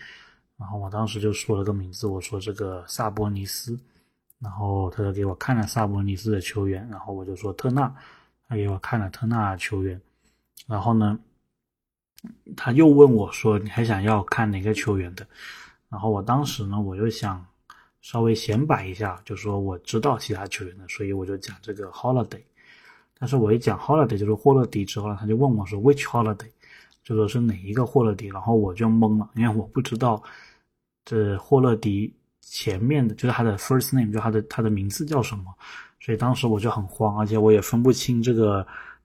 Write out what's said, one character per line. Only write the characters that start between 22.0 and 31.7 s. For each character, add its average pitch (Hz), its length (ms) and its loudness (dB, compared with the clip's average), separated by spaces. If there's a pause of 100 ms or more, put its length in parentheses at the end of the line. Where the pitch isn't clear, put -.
但 - 140 -8
是 131 80 0
我 110 180 4
一 117 60 4
讲 107 180 0
Holiday， 143 400 2
就 101 80 -2
是 107 80 2
霍 131 220 6
勒 131 100 4
迪 104 180 -4
之 95 160 -8
后 104 80 -6
呢， 104 120 -4
他 110 80 -6
就 107 80 2
问 127 200 2
我 101 120 -2
说： 98 120 -8
“Which 135 240 4
Holiday？” 110 460 -2 (540)
就 117 120 -6
说 110 120 2
是 123 120 -2
哪 117 220 2
一 98 120 -8
个 123 120 0
霍 120 180 2
勒 107 120 2
迪， 101 140 -10
然 95 120 -10
后 113 140 2
我 101 180 2
就 113 160 0
懵 110 300 4
了， 104 160 -4
因 113 120 2
为 110 80 0
我 107 120 -2
不 - 120 -4
知 127 160 -4
道 113 260 0 (840)
这 104 320 0
霍 135 240 4
勒 123 140 4